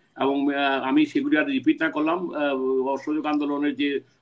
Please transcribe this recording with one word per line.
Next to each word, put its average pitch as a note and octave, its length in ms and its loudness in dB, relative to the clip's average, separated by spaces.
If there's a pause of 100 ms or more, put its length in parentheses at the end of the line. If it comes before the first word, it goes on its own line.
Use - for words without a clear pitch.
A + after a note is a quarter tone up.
(160)
এবং, C#3 380 2
আহ, C#3 280 0
আমি C#3 240 2
সেগুলি D3 300 0
আর D3 100 4
রিপিট C#3+ 360 0
না D#3+ 80 0
করলাম, D#3+ 440 -2
আহ, C3 540 0
অসহযোগ C#3+ 380 -2
আন্দোলনের D3 480 0
যে C#3+ 260 -2 (220)